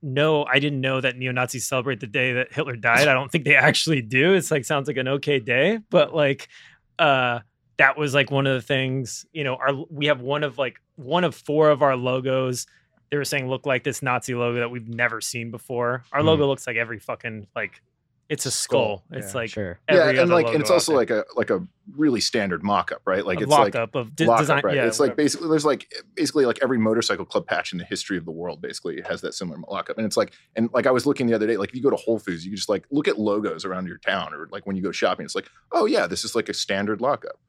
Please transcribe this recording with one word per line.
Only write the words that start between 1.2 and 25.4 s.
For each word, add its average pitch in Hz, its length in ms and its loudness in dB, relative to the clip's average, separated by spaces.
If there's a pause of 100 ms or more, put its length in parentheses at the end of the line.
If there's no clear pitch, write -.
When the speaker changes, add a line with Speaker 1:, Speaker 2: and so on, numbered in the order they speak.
Speaker 1:
celebrate 127 360 -4
the 120 60 -10
day 127 260 -2
that 123 200 -2
Hitler 143 220 -4
died. 120 320 4
I 143 60 6
don't 131 180 0
think 151 140 0
they 143 100 6
actually 143 460 4
do. 131 320 4
It's, 185 180 0
like, 143 140 0
sounds 143 240 -2
like 135 80 -4
an 127 100 -2
okay 139 320 0
day, 135 400 2 (100)
but, 156 240 4
like, 143 360 0 (500)
uh, 131 400 2 (380)
that 139 200 6
was, 147 160 -2
like, 139 160 4
one 139 160 2
of 135 80 2
the 127 80 -2
things, 131 720 -4
you 156 100 -6
know, 131 120 -2
our, 131 180 0 (160)
we 147 180 -4
have 139 140 2
one 143 220 -2
of, 131 140 -4
like, 127 220 -4 (160)
one 156 280 0
of 160 100 0
four 151 360 2
of 143 120 4
our 139 140 4
logos 127 720 -2 (440)
they 147 60 -2
were 143 80 -2
saying 135 240 -2
look 131 160 -4
like 131 180 0
this - 180 -4
Nazi 127 320 -2
logo 120 260 -2
that 120 120 -2
we've 120 180 -10
never 117 320 -2
seen 117 300 -8
before. 120 600 -4
Our 143 100 0
Speaker 2:
Hmm. 151 60 4
Speaker 1:
logo 151 200 4
looks 135 200 -2
like 120 80 -6
every 113 240 -4
fucking, 110 560 -10
like, 104 260 -10 (460)
it's 143 200 -4
a 127 40 -4
skull. 110 540 0
Speaker 3:
Skull. 160 140 -12
Speaker 1:
It's 101 140 -12
Speaker 3:
Yeah. 135 40 -2
Speaker 1:
like 117 140 -4
Speaker 4:
Sure. 92 360 -6
Speaker 1:
every 185 140 6
Speaker 2:
Yeah, 151 80 6
and, - 100 2
Speaker 1:
other 135 140 4
Speaker 2:
like, 170 120 6
Speaker 1:
logo 117 100 0
Speaker 2:
and 151 60 2
it's 143 100 2
Speaker 1:
out 180 40 6
Speaker 2:
also, 165 180 2
Speaker 1:
there. 143 60 6
Speaker 2:
like, 110 120 2
a, 107 140 0 (100)
like, 113 160 -2
a 92 160 -2 (280)
really 143 260 2
standard 98 420 -2
mock-up, 101 420 0
right? 95 180 0
Like, 92 160 -2
Speaker 1:
A - 40 0
Speaker 2:
it's, 127 80 2
like, 139 240 6
Speaker 1:
mock-up 117 180 -4
of 123 220 -6
de-, 160 100 2
Speaker 2:
mock-up, 117 160 6
Speaker 1:
design, 143 220 2
Speaker 2:
right? - 120 2
Speaker 1:
yeah, 127 120 2
Speaker 2:
It's, 113 120 -2
like, 139 100 4
Speaker 1:
whatever. 123 80 -8
Speaker 2:
basically, 151 320 0